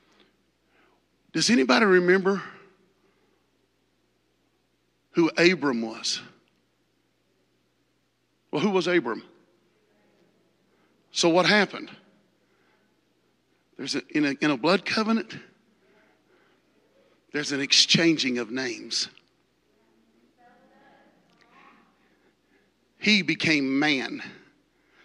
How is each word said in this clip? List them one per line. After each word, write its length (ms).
Does 180
anybody 340
remember 580
who 260
Abram 460
was? 400
Well, 120
who 80
was 160
Abram? 360
So 180
what 160
happened? 460
There's 180
a, 140
in 160
a, 160
in 100
a 60
blood 280
covenant, 520
there's 200
an 80
exchanging 800
of 120
names. 580
He 220
became 560
man 440